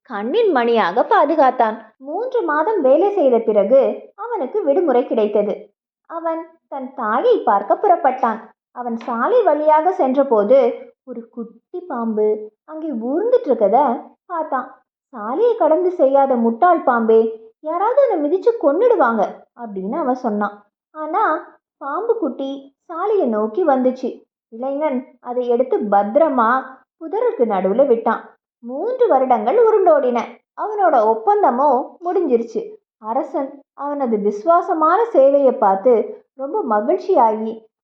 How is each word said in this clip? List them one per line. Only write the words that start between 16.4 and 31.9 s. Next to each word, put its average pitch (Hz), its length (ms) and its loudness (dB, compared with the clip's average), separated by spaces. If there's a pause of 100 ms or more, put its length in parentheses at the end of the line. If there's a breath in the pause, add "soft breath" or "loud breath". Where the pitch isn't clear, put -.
பாம்பே, 226 680 2 (100)
யாராவது 427 500 0
என்னை 294 200 -2
மிதிச்சு 392 220 0 (100)
கொன்னுடுவாங்க" 294 640 2 (280)
அப்படின்னு 214 400 -10
அவன் 269 180 -2
சொன்னான். 208 520 -6 (240)
ஆனா 320 640 -4 (200)
பாம்பு 392 420 -4
குட்டி 269 640 -8
சாலையை 359 420 -2
நோக்கி 220 400 -2
வந்துச்சு. 254 580 0 (240)
இளைஞன் 269 720 -6
அதை 247 280 -6
எடுத்து 254 300 0
பத்திரமா 240 840 2 (420)
புதருக்கு 403 420 -2
நடுவுல 208 400 0
விட்டான். 226 500 -2 (220)
மூன்று 403 500 -2
வருடங்கள் 254 560 2
உருண்டோடின. 311 560 2 (400)
அவனோட 381 360 0
ஒப்பந்தமோ 262 920 0 (160)